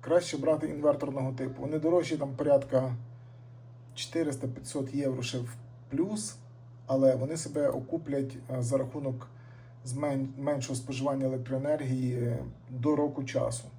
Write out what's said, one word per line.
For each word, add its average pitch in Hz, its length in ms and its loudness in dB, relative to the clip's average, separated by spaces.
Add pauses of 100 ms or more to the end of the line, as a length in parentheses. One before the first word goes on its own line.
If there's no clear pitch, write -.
краще 165 380 2
брати 151 300 2
інверторного 139 640 0
типу. 127 300 -6
Вони 156 160 -2
дорожчі, 160 380 4
там 139 200 -4
порядка 135 580 4 (1000)
чотириста-п'ятсот 135 1000 -4
євро 135 280 2
ще 127 160 -4
в 120 160 -6 (360)
плюс, 196 460 -2 (500)
але 135 300 6
вони 139 200 -2
себе 147 320 0
окуплять, 139 680 -2 (140)
е, 127 120 0
за 123 160 2
рахунок 131 500 -4 (560)
змен-, 135 440 0 (100)
меншого 139 380 0
споживання 135 500 0
електроенергії, 131 880 0
е, 120 240 0 (320)
до 127 260 2
року 147 280 0
часу. 120 400 -2 (140)